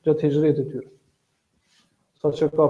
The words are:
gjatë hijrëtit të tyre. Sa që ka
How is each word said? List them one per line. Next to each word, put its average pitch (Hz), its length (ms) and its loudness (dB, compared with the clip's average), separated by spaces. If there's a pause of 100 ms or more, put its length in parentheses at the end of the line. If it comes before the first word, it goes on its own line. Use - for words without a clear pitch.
gjatë 156 220 2
hijrëtit 147 320 2
të 131 120 -4
tyre. - 180 -12 (1300)
Sa 151 140 0
që 151 180 -2
ka 156 160 4